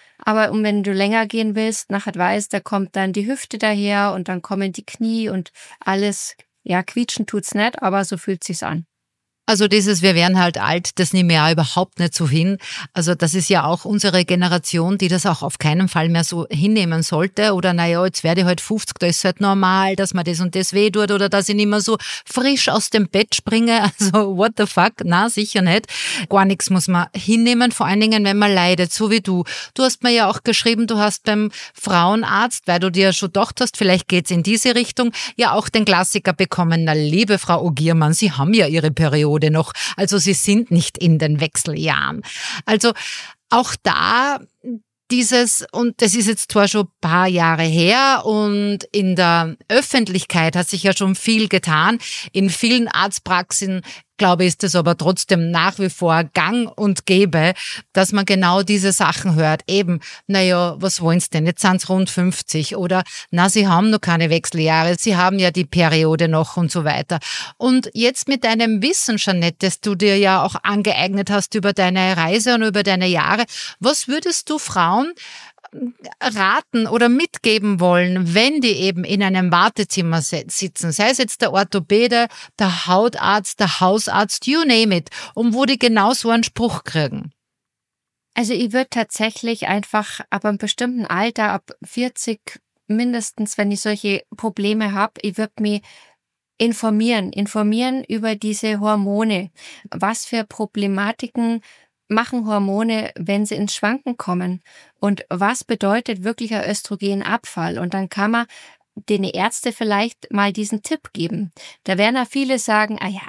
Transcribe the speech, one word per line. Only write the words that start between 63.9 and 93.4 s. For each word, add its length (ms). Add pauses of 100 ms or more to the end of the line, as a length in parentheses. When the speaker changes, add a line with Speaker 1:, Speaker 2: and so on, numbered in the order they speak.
Speaker 2:
keine 280
Wechseljahre, 720
Sie 180
haben 220
ja 100
die 160
Periode 640
noch“, 300
und 140
so 140
weiter. 340 (380)
Und 360
jetzt 340
mit 160
deinem 400
Wissen, 340
Jeanette, 420
das 220
du 140
dir 220
ja 260
auch 180
angeeignet 680
hast 240
über 180
deine 420
Reise 380
und 80
über 220
deine 240
Jahre, 380 (340)
was 280
würdest 420
du 100
Frauen 540 (1080)
raten 640
oder 240
mitgeben 720
wollen, 560
wenn 260
die 120
eben 300
in 200
einem 280
Wartezimmer 720
se-, 260
sitzen, 440
sei 180
es 80
jetzt 240
der 100
Orthopäde, 760 (320)
der 260
Hautarzt, 720
der 200
Hausarzt, 640
you 140
name 360
it, 140 (240)
und 220
wo 100
die 140
genau 340
so 160
einen 140
Spruch 400
kriegen? 480 (1040)
Speaker 1:
Also 180
ich 180
würd 200
tatsächlich 760
einfach 520 (100)
ab 160
einem 140
bestimmten 480
Alter, 440
ab 200 (120)
vierzig 560 (460)
mindestens, 720